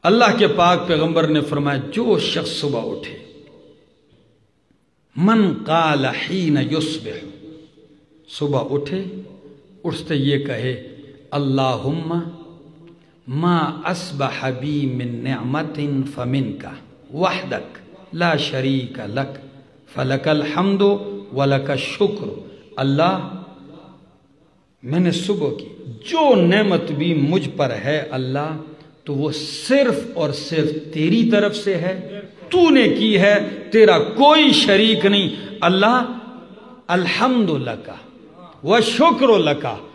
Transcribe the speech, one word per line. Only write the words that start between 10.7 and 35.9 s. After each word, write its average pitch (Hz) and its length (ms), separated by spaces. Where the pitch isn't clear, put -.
अल्लाहुम्मा 143 880
मा 165 320
अस्बह 139 680
बी 139 220
मिन 120 260
निअमतिन 143 840
फमिनका 127 680
वहदक 160 680
ला 170 260
शरीक 131 580
लक 135 300
फलकल 139 580
हम्दु 196 420
वलक 139 460
शुक्र। - 500
अल्लाह, 147 380
मैंने 175 320
सुबह 165 380
की - 560
जो 294 280
नेमत 180 560
भी 160 300
मुझ 160 260
पर 135 220
है 147 180
अल्लाह, 131 400
तो 143 80
वो 143 180
सिर्फ - 840
और 147 160
सिर्फ 151 360
तेरी 180 360
तरफ 208 240
से 196 220
है, 180 180
तूने 294 400
की 220 240
है, 202 200
तेरा 208 280
कोई 285 560
शरीक 208 520
नहीं। 202 560
अल्लाह, 196 340